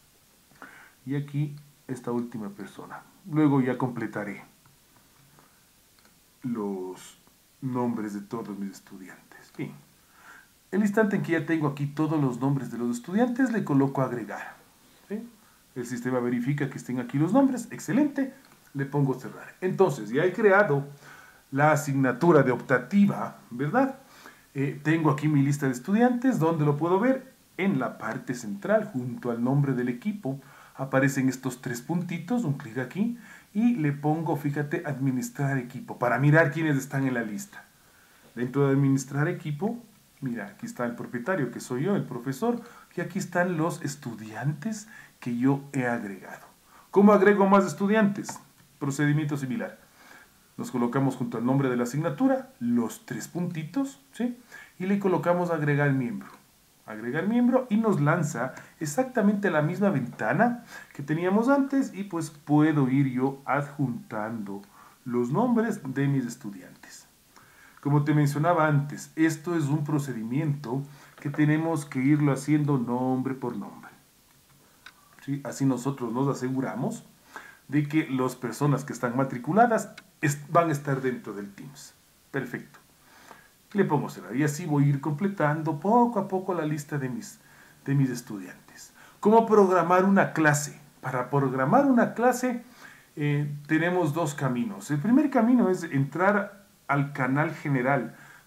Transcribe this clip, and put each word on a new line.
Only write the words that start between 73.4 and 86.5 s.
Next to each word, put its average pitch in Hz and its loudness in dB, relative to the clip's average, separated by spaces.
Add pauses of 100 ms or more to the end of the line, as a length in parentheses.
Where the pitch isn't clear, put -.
nombre. - -14 (1300)
¿Sí? 139 -4
Así 123 -4
nosotros 123 -2
nos 135 0
aseguramos 127 -4 (640)
de 147 0
que 151 0
las 127 -2
personas 127 0
que - -8
están 120 -4
matriculadas 175 2 (300)
est-, 143 -2
van 170 6
a 156 0
estar 139 -2
dentro 120 -4
del 101 -10
Teams. - -20 (360)
Perfecto. - -8 (920)
Le 196 4
pongo 139 0
cerrar 98 -10
y 147 2
así 147 -2
voy 147 4
a - 6
ir 139 2
completando 156 -2
poco 240 4
a 196 -6
poco 185 -2